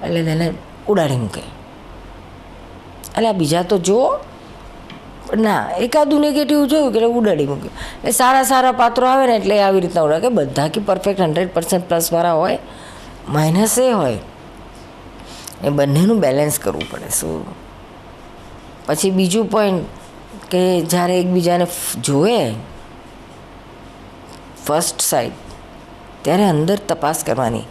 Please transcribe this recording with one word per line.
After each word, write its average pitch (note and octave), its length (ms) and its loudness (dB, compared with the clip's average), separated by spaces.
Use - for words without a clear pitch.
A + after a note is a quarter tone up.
એટલે E3 160 -2
એને D#3+ 320 0
ઉડાડી D#3+ 280 2
મૂકે. A2 240 -4
એટલે - 1900 -10
આ A3 40 0
બીજા E3+ 300 0
તો F#3+ 160 2
જુઓ, A#3+ 400 2
ના, G#3 420 2
એકાદું D4 420 2
નેગેટિવ D4 460 2
જોયું C#4 260 2
કે G#3 60 2
એટલે A3+ 100 4
ઉડાડી G#3 380 2
મૂકે. C#3 220 -6
એ - 20 0
સારા B3+ 320 4
સારા B3+ 300 4
પાત્રો B3 340 4
આવે C4 200 4
ને A#3+ 100 4
એટલે G3+ 260 2
આવી G3 180 4
રીતના F3 220 0
ઉડાડે D#3 180 4
કે A#3+ 80 2
બધા C#3+ 400 0
કે F3+ 120 -4
પરફેક્ટ G3 400 0
હન્ડ્રેડ F3 340 0
પર્સન્ટ F3 340 0
પ્લસવાળા E3+ 440 2
હોય, E3+ 260 2
માઇનસ E3 500 2
એ B3+ 120 4
હોય, C#3+ 280 0
એ B2 40 2
બંનેનું C#3+ 520 4
બેલેન્સ C#3+ 380 2
કરવું D#2 320 -4
પડે. - 180 -10
શું D#2+ 380 -4
પછી D#3 240 0
બીજું F#3+ 360 2
પોઇન્ટ F#3+ 380 0
કે F3+ 300 2
જ્યારે F3 400 2
એકબીજાને F3 440 2
ફ-, - 400 -8
જોવે C#3+ 500 2
ફર્સ્ટ D#3+ 340 -2
સાઇટ C3 320 0
ત્યારે F3+ 260 2
અંદર E3 300 2
તપાસ D#3 360 -2
કરવાની A#2 460 -2